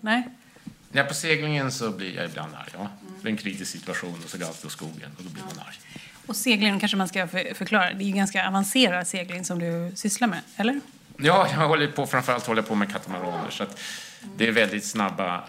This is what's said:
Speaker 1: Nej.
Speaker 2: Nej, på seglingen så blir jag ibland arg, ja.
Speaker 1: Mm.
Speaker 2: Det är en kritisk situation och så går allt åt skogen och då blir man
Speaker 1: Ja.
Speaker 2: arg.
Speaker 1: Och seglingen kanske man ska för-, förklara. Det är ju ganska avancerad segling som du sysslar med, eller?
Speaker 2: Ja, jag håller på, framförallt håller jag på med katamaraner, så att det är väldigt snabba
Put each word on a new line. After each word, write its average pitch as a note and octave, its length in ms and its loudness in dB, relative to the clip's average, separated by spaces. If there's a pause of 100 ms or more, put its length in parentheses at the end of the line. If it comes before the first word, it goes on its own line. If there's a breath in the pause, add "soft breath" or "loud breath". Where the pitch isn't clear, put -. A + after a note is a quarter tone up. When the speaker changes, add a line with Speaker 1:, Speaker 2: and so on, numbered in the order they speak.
Speaker 1:
Nej. A3+ 280 2 (640 loud breath)
Speaker 2:
Nej, C#3 120 4
på D3 100 -4
seglingen D3+ 580 2
så A#2 180 -2
blir F#2+ 260 -6
jag E2+ 80 -2
ibland D#2 300 -8
arg, - 180 -14
ja. - 80 -12
Speaker 1:
Mm. G2+ 100 -6 (320)
Speaker 2:
Det A2 60 -4
är - 20 2
en G#2+ 60 0
kritisk G2 360 -6
situation F2 420 -6 (100)
och D#2 60 -12
så F#2 80 -8
går F2 80 -4
allt D#2+ 180 -10
åt D2+ 80 -10
skogen D#2 460 -12
och F2+ 60 -14
då F2+ 60 -12
blir - 120 -12
man F#3+ 140 -10
Speaker 1:
Ja. - 60 -14
Speaker 2:
arg. - 120 -16 (520 loud breath)
Speaker 1:
Och A3+ 100 -6
seglingen G#3 440 4
kanske G#3 160 2
man F#3+ 120 2
ska F#3 180 -2
för-, F#3 280 -4
förklara. F#3+ 400 2
Det G3 100 -4
är - 20 0
ju G3 60 2
ganska F#3+ 360 2
avancerad G3 580 4
segling F3+ 380 -4
som F3 140 -2
du E3+ 360 -2
sysslar G#3+ 340 0
med, E3+ 120 -2 (160)
eller? B3+ 240 0 (360)
Speaker 2:
Ja, F3 360 6
jag D3+ 160 4
håller D3 200 6
på, C#3+ 180 -2
framförallt B2 400 2
håller A2 160 4
jag G#2+ 60 -6
på A2 60 0
med G2+ 180 2
katamaraner, F2+ 580 -4
så - 120 -6
att G2 180 -8 (560 loud breath)
det A2+ 120 4
är A2+ 40 4
väldigt G#2 320 4
snabba F#2 640 -2